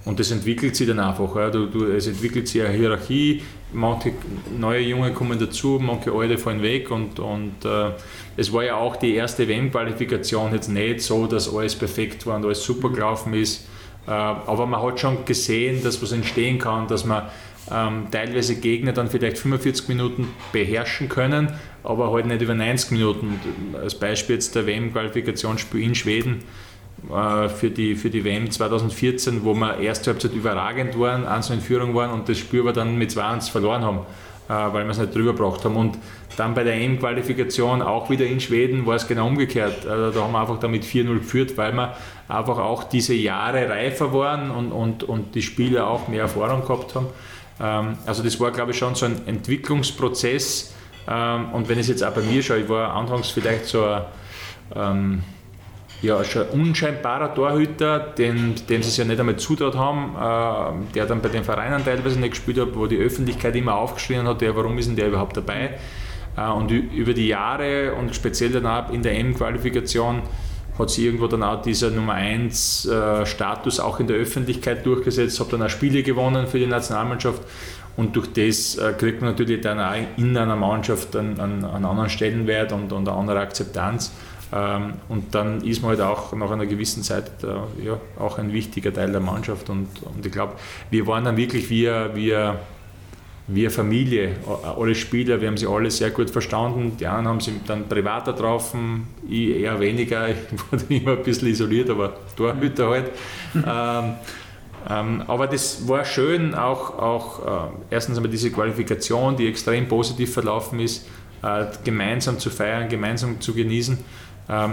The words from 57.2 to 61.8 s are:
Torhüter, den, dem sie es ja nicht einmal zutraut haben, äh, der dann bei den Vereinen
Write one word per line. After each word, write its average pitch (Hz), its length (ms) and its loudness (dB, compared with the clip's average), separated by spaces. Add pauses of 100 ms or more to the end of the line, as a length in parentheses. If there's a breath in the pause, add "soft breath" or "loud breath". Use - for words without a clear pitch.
Torhüter, 151 680 4
den, 117 540 2 (140)
dem 117 140 4
sie 113 60 0
es 113 80 0
ja 120 80 2
nicht 113 160 2
einmal 117 160 4
zutraut 139 400 0
haben, 139 400 0
äh, 110 760 0
der 107 120 2
dann 113 140 0
bei 113 80 2
den 107 160 -2
Vereinen 120 400 0